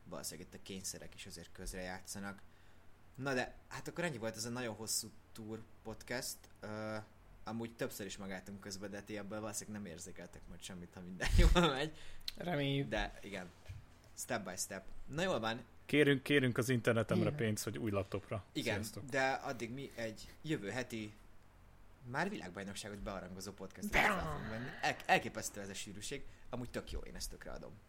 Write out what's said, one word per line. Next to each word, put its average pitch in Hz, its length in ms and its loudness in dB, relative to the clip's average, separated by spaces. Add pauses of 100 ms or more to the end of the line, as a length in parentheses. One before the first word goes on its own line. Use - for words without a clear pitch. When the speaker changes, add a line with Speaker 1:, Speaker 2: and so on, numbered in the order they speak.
Speaker 1:
valószínűleg 87 440 -8
itt - 100 -16
a - 40 -12
kényszerek 92 520 -8
is - 120 -12
azért 87 260 -12
közrejátszanak. 95 880 -6 (720)
Na 135 200 0
de, 127 200 2 (140)
hát - 200 -6
akkor 170 160 -2
ennyi 143 140 0
volt 110 180 -2
ez 110 80 -4
a 120 60 -2
nagyon 120 240 -2
hosszú 110 340 -2 (240)
Tour 110 300 -6 (200)
podcast. 120 540 -4 (240)
Ö, 151 360 -2 (480)
amúgy 117 320 -4
többször 117 300 -2
is 92 100 -6
megálltunk 98 440 -8
közben, 98 300 -6
de 101 120 -6
ti 107 160 -6
ebből 104 220 -4
valószínűleg 104 420 -4
nem 95 80 -8
érzékeltek 87 580 -10
majd 87 140 -12
semmit, 87 320 -10
ha 92 60 -10
minden 90 360 -2
<laughs> 175 60 12 (120)
jól 175 160 10
megy. 139 260 0 (400)
Speaker 2:
Reméljük. 139 520 2
Speaker 1:
De 104 340 0
igen, 92 280 -6 (640)
step 113 360 -2
by 92 60 -6
step. - 280 -4 (220)
Na 147 160 0
jól 170 180 4
van. 113 240 0 (220)
Speaker 3:
Kérünk, 143 360 8
kérünk 135 360 6
az 117 100 4
internetemre 113 560 6
Speaker 2:
Igen. 104 120 4
Speaker 3:
pénzt, 110 280 2
hogy 104 140 -2
új 110 120 2
laptopra. 98 600 0
Speaker 1:
Igen, 117 220 2
Speaker 3:
Sziasztok. 104 300 -4
Speaker 1:
de 135 260 4
addig 120 420 -2
mi 135 220 -8
egy 113 480 -6
jövő 131 280 0
heti, 110 440 -4 (960)
már 160 200 2
világbajnokságot 98 680 -6
bearangozó 95 540 -6
podcastot 98 400 -6
Speaker 2:
Bam! - 100 6
Speaker 1:
fel 185 180 4 (120)
fogunk 143 160 -4
venni. 113 180 -4 (160)
El-, 139 140 2 (100)
elképesztő 113 540 2
ez 98 80 -6
a 98 60 -6
sűrűség. 104 500 -6 (260)
Amúgy 120 200 -4
tök - 200 -4
jó, - 100 -2
én - 140 -8
ezt 95 160 -4
tökre - 200 -10
adom. 62 220 -8 (160)